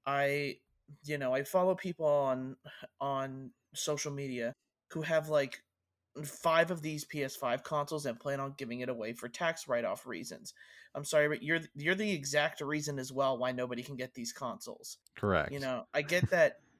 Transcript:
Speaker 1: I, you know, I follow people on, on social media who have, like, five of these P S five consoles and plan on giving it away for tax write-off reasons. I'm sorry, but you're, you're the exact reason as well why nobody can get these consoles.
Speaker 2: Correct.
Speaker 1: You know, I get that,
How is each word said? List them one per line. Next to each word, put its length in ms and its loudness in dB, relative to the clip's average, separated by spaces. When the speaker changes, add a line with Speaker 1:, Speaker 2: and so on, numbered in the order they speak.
Speaker 1:
I, 520 2
you 140 -2
know, 160 2
I 100 2
follow 320 4
people 300 -4
on, 500 2
on 520 -4
social 380 -2
media 420 -4
who 100 -4
have, 280 2
like, 320 2
five 480 4
of 100 -2
these 240 -4
P 180 -4
S 120 -4
five 280 0
consoles 420 -2
and 140 -4
plan 200 -2
on 180 -4
giving 220 -6
it 100 -4
away 240 -4
for 140 -8
tax 400 -2
write-off 400 0
reasons. 460 -10
I'm 100 -6
sorry, 220 4
but 140 -2
you're, 200 0
you're 200 2
the 160 0
exact 500 0
reason 380 -2
as 120 -6
well 260 2
why 140 0
nobody 300 -4
can 140 -10
get 180 -8
these 180 -8
consoles. 640 -10
Speaker 2:
Correct. 360 4
Speaker 1:
You 80 -6
know, 320 -4
I 120 0
get 260 2
that, 300 6